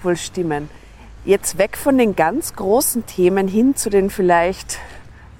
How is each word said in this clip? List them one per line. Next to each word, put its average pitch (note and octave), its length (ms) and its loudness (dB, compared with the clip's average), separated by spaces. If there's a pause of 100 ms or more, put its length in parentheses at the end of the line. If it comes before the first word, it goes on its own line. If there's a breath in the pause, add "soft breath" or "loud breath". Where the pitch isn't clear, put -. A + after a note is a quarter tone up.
wohl F3 120 2
stimmen. D3+ 540 -4 (540 loud breath)
Jetzt - 340 0
weg G3+ 180 0
von C4+ 220 0
den A3 180 4
ganz F3+ 380 0
großen A3+ 540 0
Themen F#3+ 400 2
hin A3+ 280 2
zu - 140 -4
den G3+ 220 2
vielleicht F3 680 0 (640 loud breath)